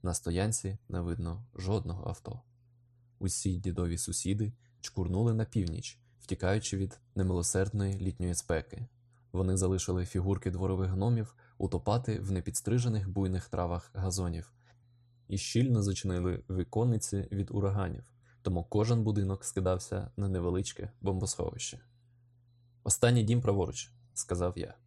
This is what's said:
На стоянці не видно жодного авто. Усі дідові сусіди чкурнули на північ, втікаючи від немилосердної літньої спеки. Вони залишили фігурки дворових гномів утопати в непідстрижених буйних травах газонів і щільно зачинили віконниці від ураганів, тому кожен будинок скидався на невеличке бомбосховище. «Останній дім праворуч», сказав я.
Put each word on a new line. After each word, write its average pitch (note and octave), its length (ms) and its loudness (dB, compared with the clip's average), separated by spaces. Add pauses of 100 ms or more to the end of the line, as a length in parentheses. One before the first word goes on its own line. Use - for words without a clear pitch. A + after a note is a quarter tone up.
На F2+ 100 0
стоянці G2 640 0 (120)
не F2 100 -2
видно E2+ 460 -4 (100)
жодного F#2 540 -2
авто. - 320 -8 (800)
Усі F#2 360 0
дідові F2 400 0
сусіди G#2 560 -2 (260)
чкурнули G2 540 0
на A2 120 2
північ, E2+ 540 -4 (200)
втікаючи - 580 0
від F#2+ 220 -4 (160)
немилосердної F#2+ 840 0
літньої F2+ 360 -2
спеки. - 520 -4 (440)
Вони F#2 260 2
залишили F2+ 480 2
фігурки F#2 460 0
дворових F#2 380 0
гномів A2 460 0 (220)
утопати G#2 640 0
в G2 120 -2
непідстрижених G#2+ 760 0
буйних F#2 400 0
травах F2 440 -2
газонів F2+ 600 -2 (720)
і G2 100 -4
щільно A#2 460 2
зачинили F2+ 680 0
віконниці G2+ 840 0
від G2 200 -2
ураганів, G2 520 0 (380)
тому F2 220 0
кожен A2 400 2
будинок G2 420 0
скидався F#2 720 0
на G2+ 100 0
невеличке F#2 640 -2 (100)
бомбосховище. - 800 -4 (1040)
«Останній A#2+ 400 6
дім A#2+ 180 4
праворуч», G2+ 500 0 (220)
сказав F2+ 440 -2
я. - 160 -8 (140)